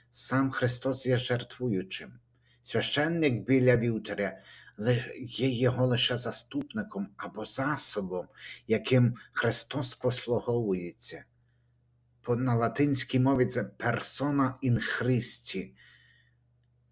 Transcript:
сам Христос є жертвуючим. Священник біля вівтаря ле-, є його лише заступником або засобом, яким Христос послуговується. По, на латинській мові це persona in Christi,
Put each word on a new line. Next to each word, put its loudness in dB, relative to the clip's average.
сам 0
Христос 0
є 4
жертвуючим. -4
Священник 0
біля 4
вівтаря -2
ле-, 0
є -2
його 0
лише 0
заступником -4
або -10
засобом, 0
яким 4
Христос 0
послуговується. -2
По, 0
на 2
латинській 2
мові 4
це 0
persona -2
in 2
Christi, -2